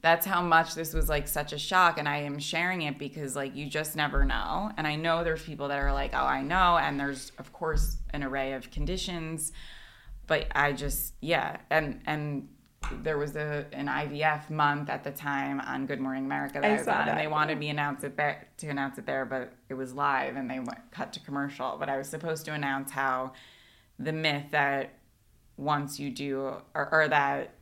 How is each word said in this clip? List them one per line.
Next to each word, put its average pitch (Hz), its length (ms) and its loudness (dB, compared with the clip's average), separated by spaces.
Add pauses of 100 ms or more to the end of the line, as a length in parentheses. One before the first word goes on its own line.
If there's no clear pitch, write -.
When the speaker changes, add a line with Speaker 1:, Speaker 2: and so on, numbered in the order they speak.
Speaker 1:
That's 165 240 6
how 185 160 2
much 165 320 6
this 160 220 -6
was, 147 140 4
like, 147 180 2
such 147 260 -2
a 147 60 -6
shock, 175 400 6
and 147 100 2
I 147 80 0
am 143 220 -2
sharing 175 420 0
it 147 160 -2
because, 143 380 -6
like, 139 200 -4
you 143 120 -6
just 151 280 -4
never 147 300 6
know. 180 520 0
And 156 100 0
I 151 80 0
know 165 280 2
there's 160 200 -2
people 143 240 -6
that 143 120 0
are 139 140 4
like, 139 220 0
"Oh, 131 100 2
I 135 160 2
know," 175 360 4
and 143 220 2
there's, 139 380 -4
of - 160 -14
course, 156 440 2 (140)
an 147 120 -2
array 135 300 -2
of 127 180 -10
conditions, 160 800 -2 (760)
but - 300 2
I 143 180 4
just, 139 480 -4
yeah, 156 360 0 (120)
and, 151 360 2
and 147 440 -2 (520)
there 151 160 0
was 147 180 -2
a, 147 380 -2
an 139 160 -4
I 143 160 0
V 143 180 -2
F 151 260 2
month 147 400 2
at 139 140 -4
the 143 80 -6
time 139 480 -2
on 135 280 -4
Good 139 120 -4
Morning 135 240 -2
America 143 380 -4
that - 20 2
Speaker 2:
I 214 60 4
Speaker 1:
I 214 80 4
was - 80 -2
Speaker 2:
saw 226 60 2
Speaker 1:
on, 143 80 4
and 147 100 2
Speaker 2:
that, - 80 2
Speaker 1:
they 156 100 0
wanted 151 260 2
Speaker 2:
yeah. 147 60 -2
Speaker 1:
me 151 100 -2
announce 147 360 -2
it 131 100 -6
there, 147 320 -2 (100)
to 160 100 -10
announce 139 300 -4
it - 80 -10
there, 135 200 -2
but 127 260 -4 (160)
it 135 60 -6
was 131 200 -6
live, 135 440 2
and 127 120 -4
they 131 100 -4
went, - 320 -8
cut - 220 -8
to - 60 -10
commercial. 139 580 -4
But - 120 -4
I 135 80 0
was 135 100 -4
supposed 160 380 -4
to 156 80 -6
announce 139 380 -2
how 131 420 0 (680)
the 156 140 -2
myth 147 380 0
that 139 420 2 (640)
once 143 420 -2
you 139 120 -4
do, 135 420 -4 (200)
or, 147 200 0
or 156 160 8
that 143 520 2